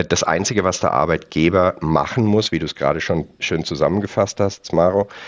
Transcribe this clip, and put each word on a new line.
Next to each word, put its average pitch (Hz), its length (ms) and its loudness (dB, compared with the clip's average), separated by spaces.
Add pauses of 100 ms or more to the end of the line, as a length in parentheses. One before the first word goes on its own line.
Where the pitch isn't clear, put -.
(100)
Das - 120 0
Einzige, 95 420 -2
was 92 160 -2
der - 120 0
Arbeitgeber 82 880 2
machen 80 460 0
muss, 107 260 2
wie 85 60 -2
du 78 80 -4
es 71 80 -8
gerade 73 260 -2
schon 80 260 -2 (120)
schön 80 260 -4
zusammengefasst 92 760 0
hast, - 360 -2
Maro, 92 340 2 (200)